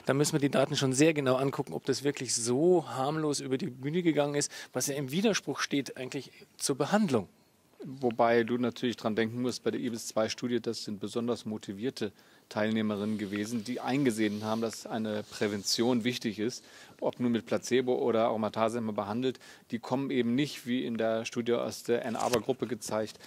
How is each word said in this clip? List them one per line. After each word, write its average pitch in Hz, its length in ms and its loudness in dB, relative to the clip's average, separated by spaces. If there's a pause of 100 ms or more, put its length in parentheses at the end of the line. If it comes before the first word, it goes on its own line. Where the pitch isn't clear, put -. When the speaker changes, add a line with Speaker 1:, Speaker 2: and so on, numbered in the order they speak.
Speaker 1:
Da 131 80 2
müssen 143 220 4
wir 143 60 4
die 139 100 4
Daten 135 260 4
schon 131 160 2
sehr 151 220 6
genau 131 220 4
angucken, 139 360 -2
ob - 140 -6
das 127 180 0
wirklich 139 300 -2
so 135 520 4
harmlos 143 540 -2
über 135 160 -2
die 160 140 -4
Bühne 143 320 -2
gegangen 147 320 4
ist, 143 180 0 (220)
was 127 140 0
ja 139 80 -2
im 135 140 -4
Widerspruch 180 500 0
steht - 360 -2
eigentlich 127 340 -8 (280)
zur 139 180 -2
Behandlung. 139 540 2 (540)
Speaker 2:
Wobei 120 580 4
du 120 160 0
natürlich 120 380 -2
dran 107 200 -2
denken 113 260 0
musst, 123 200 -4
bei 117 80 2
der - 100 -4
ibis-zwei 113 480 -2
Studie, 120 320 -2
das 113 240 -6
sind 104 140 -6
besonders 117 460 -4
motivierte 107 680 -6 (380)
Teilnehmerinnen 107 720 0
gewesen, 104 460 -4
die 120 160 -6
eingesehen 110 640 2
haben, 110 160 0
dass 113 260 -4
eine 110 380 -4
Prävention 113 800 0
wichtig 117 360 -4
ist, 110 260 -4 (360)
ob 123 200 -2
nun 123 120 2
mit 113 120 0
Placebo 127 520 0
oder 113 280 4
Aromatase 110 540 0
immer 110 140 -2
behandelt, 107 460 -2 (320)
die 117 80 -4
kommen 135 320 -2
eben 120 240 2
nicht, 143 320 -2
wie 127 180 0
in 120 120 -4
der 113 300 0
Studie 117 260 -2
aus 120 300 -2
der 120 240 0
Ann 113 100 -4
Arbor 117 240 2
Gruppe 123 260 -2
gezeigt, 110 600 -4